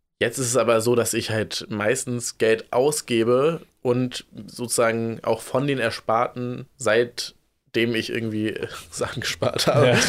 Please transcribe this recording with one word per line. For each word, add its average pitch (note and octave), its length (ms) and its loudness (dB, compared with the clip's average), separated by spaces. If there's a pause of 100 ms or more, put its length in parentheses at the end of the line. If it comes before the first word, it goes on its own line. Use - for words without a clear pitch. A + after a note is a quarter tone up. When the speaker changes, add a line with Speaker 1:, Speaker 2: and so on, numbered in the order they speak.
(200)
Speaker 1:
Jetzt A#2 180 0
ist C3 100 -2
es A#2+ 80 0
aber A#2 260 4
so, A#2+ 120 4
dass A#2 200 0
ich A2+ 160 -2
halt G#2+ 400 -4
meistens A#2+ 680 -2
Geld A2 340 2
ausgebe C3 880 2 (200)
und B2 440 -2 (200)
sozusagen A2+ 760 -2
auch A2+ 200 -2
von C#3 240 -2
den C#3 120 0
Ersparten, B2 880 -2 (100)
seitdem A#2 1160 -2
ich A2+ 160 -4
irgendwie A2 440 -4 (200)
<laughs> - 160 -16
Sachen - 300 -6
gespart - 480 -2
habe, B2 200 6
Speaker 2:
Ja. A#2+ 100 6 (100)